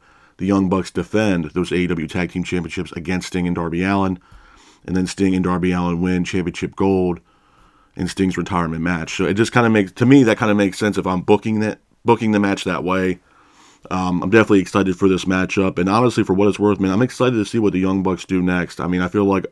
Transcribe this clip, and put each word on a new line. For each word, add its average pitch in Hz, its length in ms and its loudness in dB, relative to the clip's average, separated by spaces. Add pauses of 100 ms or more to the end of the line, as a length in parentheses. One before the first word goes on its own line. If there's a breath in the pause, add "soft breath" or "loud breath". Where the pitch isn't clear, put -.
(380 soft breath)
the 92 80 -6
Young 98 220 2
Bucks 92 240 -2
defend 90 600 -2
those 87 200 -4
A 80 40 0
E 90 120 2
W 82 200 -4
Tag 87 240 -4
Team 90 120 -4
Championships 85 480 -6
against 87 360 -6
Sting 90 200 -4
and 87 80 -2
Darby 85 280 -4
Allin, 95 360 -2 (680 soft breath)
and 90 120 -2
then 92 100 0
Sting 95 260 0
and 92 120 0
Darby 90 260 0
Allin 87 300 -2
win 90 240 0
championship 87 500 -6
gold 92 460 0 (720 soft breath)
in 87 140 -4
Sting's 95 280 0
retirement 85 460 -2
match. 82 320 -4
So 95 100 0
it 87 100 0
just 110 180 0
kinda 117 160 2
makes, 104 240 2
to 120 120 0
me, 135 180 8
that 113 140 4
kinda 107 180 2
makes 101 220 0
sense 101 200 0
if 90 100 -2
I'm 92 140 -2
booking 107 400 0
that, 107 180 -4 (240)
booking 113 280 2
the 104 80 4
match 98 260 0
that 87 180 -4
way. 92 360 0 (720 soft breath)
Um, 90 320 -2
I'm 95 80 -4
definitely 107 300 6
excited 92 380 0
for 98 100 2
this 92 180 0
matchup, 92 520 -2
and 90 100 0
honestly, 113 360 2
for 95 100 0
what 101 140 4
it's 98 120 0
worth, 101 200 2
man, 95 120 0
I'm 101 100 2
excited 127 340 0
to 107 100 0
see 113 140 -2
what 101 140 2
the 92 60 0
Young 95 240 0
Bucks 92 220 -4
do 92 160 0
next. 90 400 -2
I 76 60 -4
mean, 90 140 0
I 90 60 0
feel 104 160 0
like 95 280 2